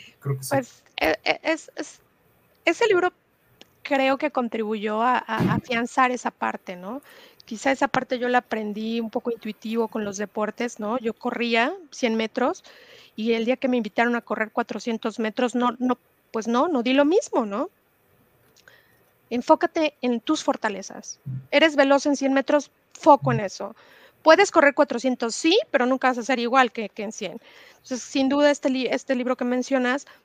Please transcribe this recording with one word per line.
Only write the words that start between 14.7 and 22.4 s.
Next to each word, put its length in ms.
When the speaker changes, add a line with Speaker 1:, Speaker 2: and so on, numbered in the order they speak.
Speaker 2:
metros, 360
no, 240
no, 200
pues 160
no, 220
no 140
di 100
lo 120
mismo, 400
¿no? 260
Enfócate 720
en 200
tus 220
fortalezas. 760
Eres 240
veloz 300
en 100
cien 180
metros, 380